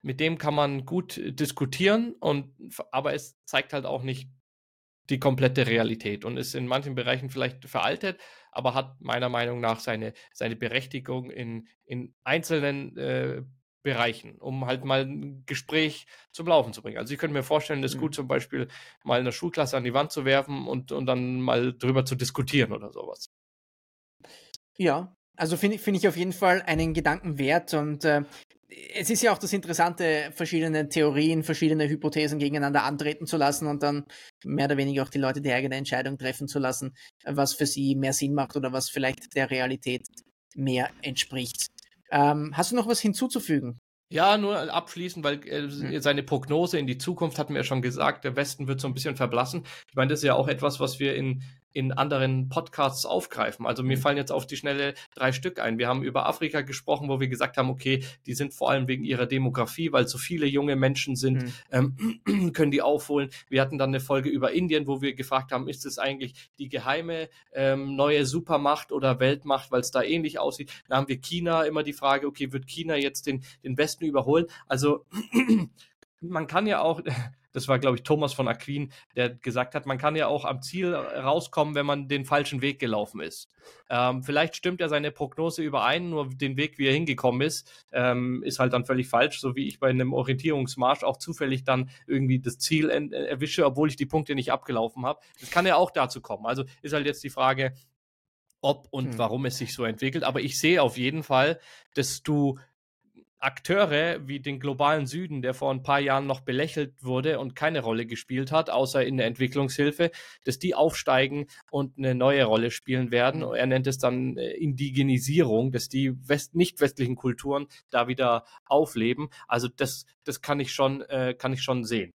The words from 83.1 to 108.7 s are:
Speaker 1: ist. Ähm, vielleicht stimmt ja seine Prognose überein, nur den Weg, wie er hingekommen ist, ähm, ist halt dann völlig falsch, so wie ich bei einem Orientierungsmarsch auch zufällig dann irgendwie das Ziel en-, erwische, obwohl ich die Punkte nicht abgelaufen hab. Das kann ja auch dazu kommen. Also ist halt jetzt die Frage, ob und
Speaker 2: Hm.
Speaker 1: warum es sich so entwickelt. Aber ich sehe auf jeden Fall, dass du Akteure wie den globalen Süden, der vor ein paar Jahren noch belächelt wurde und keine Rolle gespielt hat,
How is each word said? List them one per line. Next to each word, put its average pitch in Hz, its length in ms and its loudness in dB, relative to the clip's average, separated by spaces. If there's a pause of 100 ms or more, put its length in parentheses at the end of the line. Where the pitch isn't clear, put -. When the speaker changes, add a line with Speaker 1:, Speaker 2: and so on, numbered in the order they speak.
Speaker 1:
ist. - 280 -12 (400)
Ähm, 127 360 2
vielleicht 147 320 2
stimmt 180 240 -4
ja 170 80 0
seine 147 240 0
Prognose 156 500 -4
überein, 143 480 0
nur 147 180 -2
den 131 280 -2
Weg, 147 220 -2
wie 139 100 2
er 131 40 4
hingekommen 131 480 2
ist, 156 300 -2 (220)
ähm, 123 520 0
ist 127 140 -4
halt 127 140 4
dann 127 120 0
völlig 127 240 0
falsch, 135 320 2
so 131 140 -2
wie 135 140 -4
ich - 100 -10
bei 135 100 2
einem 127 240 2
Orientierungsmarsch 131 920 0
auch 135 140 0
zufällig 135 460 -4
dann 131 240 2 (180)
irgendwie 131 340 2
das 120 180 -4
Ziel 156 320 2
en-, 147 220 0
erwische, 143 520 -2
obwohl 143 240 4
ich 135 80 -4
die 143 100 -2
Punkte 147 280 -2
nicht 135 180 -2
abgelaufen 123 540 -2
hab. 147 160 -4 (180)
Das - 100 -16
kann 175 160 2
ja 175 100 6
auch 180 160 4
dazu 131 280 0
kommen. 107 260 -8
Also 131 180 0 (180)
ist 147 100 -6
halt 147 140 0
jetzt 143 160 -4
die 139 80 -10
Frage, 131 420 2 (880)
ob 139 300 0
und 135 220 -4
Speaker 2:
Hm. 113 60 -6
Speaker 1:
warum 120 280 0
es 123 120 -4
sich 127 160 -6
so 123 100 -4
entwickelt. 131 400 -2
Aber 131 160 0
ich 135 180 -4
sehe 160 240 6
auf 120 160 2
jeden 139 240 -2
Fall, 143 380 2 (340)
dass - 280 -2
du 143 360 0 (800)
Akteure 160 880 0
wie 139 140 -8
den 139 180 -6
globalen 143 480 2
Süden, 151 360 -6
der 127 100 -2
vor 135 180 -2
ein 135 120 -4
paar 143 180 4
Jahren 139 260 2
noch 135 140 -2
belächelt 135 540 -2 (100)
wurde 131 340 0
und 131 160 -6
keine 156 260 0
Rolle 113 260 -2
gespielt 127 460 -6
hat, 160 180 2